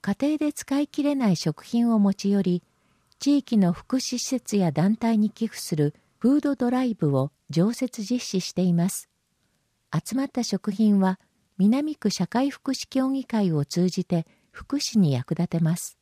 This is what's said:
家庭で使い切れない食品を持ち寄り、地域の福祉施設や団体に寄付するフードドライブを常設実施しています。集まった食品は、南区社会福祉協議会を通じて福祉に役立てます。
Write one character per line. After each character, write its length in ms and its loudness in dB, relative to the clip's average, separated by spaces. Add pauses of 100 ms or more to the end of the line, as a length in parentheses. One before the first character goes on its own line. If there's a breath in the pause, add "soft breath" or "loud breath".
家 200 -4
庭 180 0
で 140 -2
使 280 -2
い 80 -2
切 140 -6
れ 120 0
な 160 2
い 60 4
食 260 -4
品 300 0
を 60 4
持 160 4
ち 160 -2
寄 100 2
り、 220 0 (560)
地 200 2
域 200 0
の 140 4
福 240 -6
祉 220 -4
施 0 -
設 380 -4
や 140 2
団 260 2
体 220 0
に 120 2
寄 160 -6
付 120 -10
す 160 -6
る 200 0 (240 soft breath)
フ 200 2
ー 20 2
ド 140 0
ド 160 0
ラ 140 0
イ 100 -2
ブ 220 0
を 160 0 (180)
常 220 2
設 300 -6
実 180 -2
施 200 -4
し 120 -10
て 100 -2
い 100 2
ま 160 2
す。 200 -10 (840)
集 220 -4
ま 100 -2
っ 40 -8
た 160 -4
食 260 -4
品 300 4
は、 180 2 (400)
南 380 2
区 140 -2
社 160 -2
会 240 0
福 220 -6
祉 160 -8
協 220 0
議 140 -4
会 280 0
を 120 0
通 240 0
じ 160 -4
て 220 -2 (240 soft breath)
福 260 -10
祉 220 -2
に 140 4
役 220 -2
立 140 -2
て 120 -2
ま 160 0
す。 260 -12